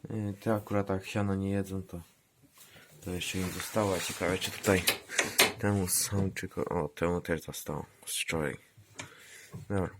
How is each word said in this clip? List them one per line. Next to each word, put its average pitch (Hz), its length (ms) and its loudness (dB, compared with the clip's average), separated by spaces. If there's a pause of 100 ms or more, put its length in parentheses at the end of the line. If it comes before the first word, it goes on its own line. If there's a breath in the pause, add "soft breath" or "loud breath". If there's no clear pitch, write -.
(100)
Y, 104 300 -2
te 110 140 2
akurat, 101 320 0
tak 95 200 0
siana 101 280 2
nie 98 160 0
jedzą, 95 320 0
to, 87 180 -10 (1040 loud breath)
to 92 60 -6
jeszcze 90 280 -2
im 92 120 0
zostało. 95 480 2
Ciekawe, 90 400 0
czy - 120 -2
tutaj 95 320 4 (760 loud breath)
temu 101 280 2
samczyko-, - 800 0
o, 78 240 0
temu 87 320 0
też 82 220 -2
zostało - 440 -6 (200)
z - 120 -4
wczoraj. 76 380 0 (1120 loud breath)
Dobra. 95 320 0